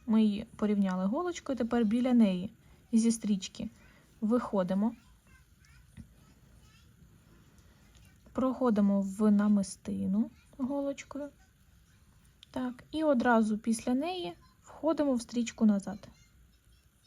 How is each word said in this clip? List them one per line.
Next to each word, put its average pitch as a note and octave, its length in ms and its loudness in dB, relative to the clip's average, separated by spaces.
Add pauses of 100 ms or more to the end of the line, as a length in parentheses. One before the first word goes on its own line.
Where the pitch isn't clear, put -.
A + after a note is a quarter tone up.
Ми A3 160 4
її G#3+ 220 0 (120)
порівняли G3 480 0
голочкою, C#4+ 540 -4
тепер A#3+ 260 0
біля A#3+ 280 0
неї G3 400 2 (400)
зі A3+ 200 4
стрічки G#3 580 -4 (500)
виходимо. G#3 760 0 (3500)
Проходимо A3+ 680 2
в G3 300 2
намистину G3+ 1000 0 (280)
голочкою. C#4 720 -6 (1200)
Так, B3+ 400 -8
і D#4 140 -4
одразу A#3 540 2
після A#3 360 -2
неї E4+ 380 -4 (300)
входимо D4 520 -2
в A#3 80 -4
стрічку A#3 440 -2
назад. G3+ 420 -2 (1000)